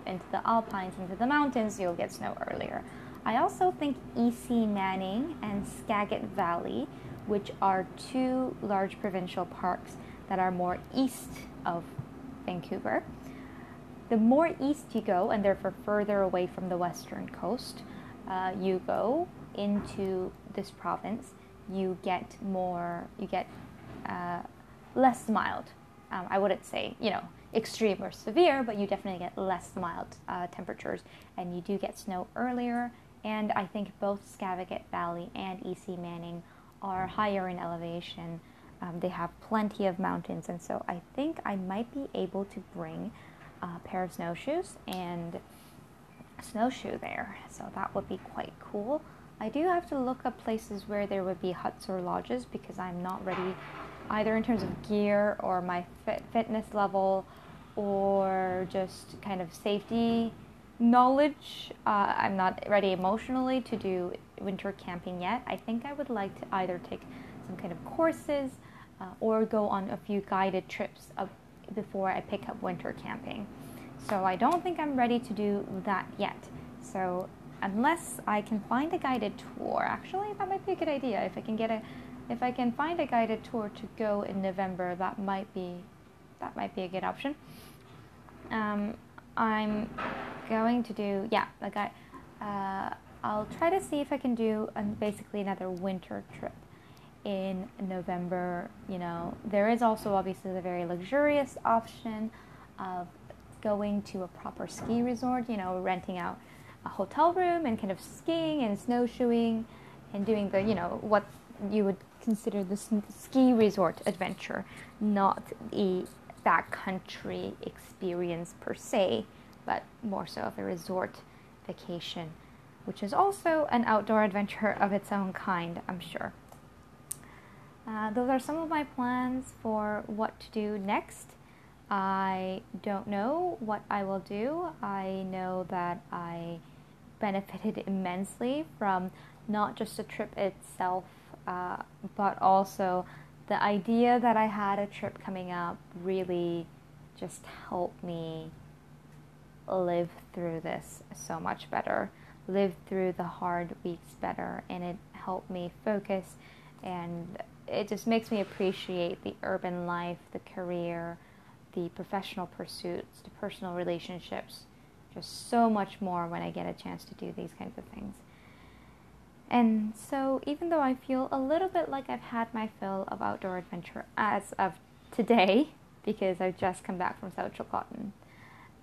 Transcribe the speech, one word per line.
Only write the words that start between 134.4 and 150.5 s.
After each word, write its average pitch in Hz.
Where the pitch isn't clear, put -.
I 190
know 185
that 175
I 170
benefited 202
immensely 196
from 185
not 208
just 220
the 214
trip -
itself, 185
uh, 180
but 196
also 190
the -
idea 233
that 226
I 220
had 208
a 202
trip -
coming 185
up 175
really 175
just -
helped 175
me 160
live 175
through 165